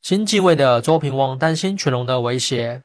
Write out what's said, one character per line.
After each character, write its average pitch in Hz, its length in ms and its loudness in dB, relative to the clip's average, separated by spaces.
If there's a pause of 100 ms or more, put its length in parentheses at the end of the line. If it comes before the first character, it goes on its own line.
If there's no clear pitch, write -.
新 202 240 -2
继 208 140 0
位 180 160 4
的 127 260 4
周 160 160 2
平 143 180 -2
王 131 220 -2
担 160 160 0
心 190 220 -4
犬 156 160 -2
戎 123 140 -2
的 127 160 -2
威 120 180 -2
胁 120 460 -4